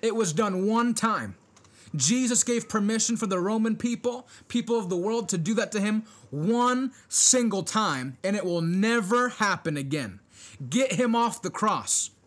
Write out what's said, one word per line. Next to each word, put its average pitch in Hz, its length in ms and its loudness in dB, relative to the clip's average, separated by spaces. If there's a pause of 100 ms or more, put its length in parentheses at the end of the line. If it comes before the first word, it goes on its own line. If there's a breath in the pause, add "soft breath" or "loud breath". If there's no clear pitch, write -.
it 226 120 0
was 196 180 0
done 190 340 0
one 233 260 2
time. 160 420 -2 (600 loud breath)
Jesus 233 480 2
gave 233 260 0
permission 220 480 0
for 226 80 -2
the 190 140 0
Roman 220 360 0
people, 240 520 -4 (220 loud breath)
people 233 280 0
of 190 120 -2
the 185 80 0
world, 220 320 -2
to 196 80 0
do 170 180 0
that 208 160 0
to 214 100 -2
him 214 220 0 (260 loud breath)
one 247 640 0 (180 loud breath)
single 220 540 4
time, 143 600 -2
and 196 120 0
it 190 100 -2
will 175 160 0
never 220 680 2
happen 175 480 -2
again. 135 420 -6 (500 loud breath)
Get 247 220 0
him 226 240 2
off 233 260 0
the 185 80 -6
cross. - 640 -2 (160)